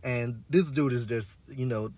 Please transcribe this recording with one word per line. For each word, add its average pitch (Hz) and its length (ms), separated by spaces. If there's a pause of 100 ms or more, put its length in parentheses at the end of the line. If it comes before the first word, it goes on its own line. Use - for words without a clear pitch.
And 120 480
this 165 200
dude 139 220
is 120 140
just, 110 420
you 135 160
know 110 340